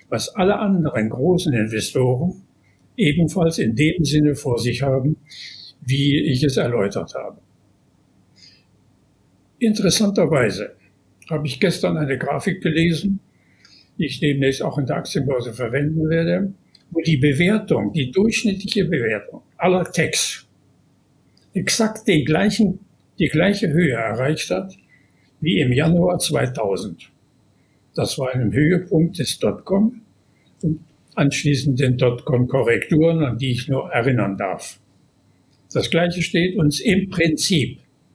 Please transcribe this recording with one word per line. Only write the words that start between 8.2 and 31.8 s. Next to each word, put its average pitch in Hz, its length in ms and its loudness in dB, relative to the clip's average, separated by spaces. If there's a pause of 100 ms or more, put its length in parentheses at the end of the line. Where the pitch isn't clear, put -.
Interessanterweise 175 1200 2 (520)
habe 151 160 -2
ich 139 140 -6
gestern 175 360 0
eine 139 220 -2
Grafik 143 460 -4
gelesen, 170 560 0 (800)
die 156 80 -2
ich - 120 -8
demnächst 135 440 0
auch 156 160 -4
in 135 80 -2
der 147 80 -2
Aktienbörse 127 580 -4
verwenden 147 560 -2
werde, 175 440 0 (360)
wo 165 120 -2
die 160 160 2
Bewertung, 147 760 2
die 135 160 -2
durchschnittliche 196 760 0
Bewertung 117 580 -4 (140)
aller 180 260 2
Techs - 640 -4 (1080)
exakt - 540 -2
den 156 180 2
gleichen, 190 540 2 (400)
die 156 80 2
gleiche 196 420 2
Höhe 151 240 2
erreicht 113 560 -4
hat 190 260 -4 (640)
wie 180 180 0
im 127 140 2
Januar 170 440 2
zweitausend. 110 920 -4 (800)
Das 120 240 -4
war 131 160 -4
ein 110 200 0
Höhepunkt 165 640 2
des - 180 -2
Dotcom 196 640 0 (640)
und 160 160 -2 (340)
anschließend 139 640 0
den 127 180 2